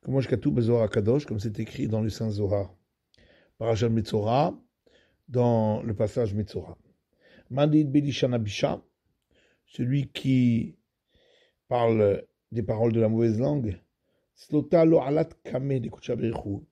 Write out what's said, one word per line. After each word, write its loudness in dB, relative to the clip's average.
Comme -2
c'est -6
écrit -6
dans 0
le 0
Saint -4
Zohar. -2
Parashat 0
Metzora, 0
dans 2
le -4
passage -2
Metzora. -6
Mandit 2
Belishan 0
Abisha, -2
celui -4
qui 0
parle 2
des -4
paroles 0
de 2
la 4
mauvaise 2
langue, -2
Slota 2
lo 6
alat 0
kame -4
de -4
Kuchabechu. -6